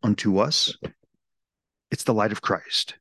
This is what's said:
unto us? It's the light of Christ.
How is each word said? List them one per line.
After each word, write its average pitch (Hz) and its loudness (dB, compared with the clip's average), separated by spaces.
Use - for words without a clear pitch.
unto 104 2
us? - 0
It's 143 -4
the 123 2
light 107 2
of 107 -8
Christ. - -4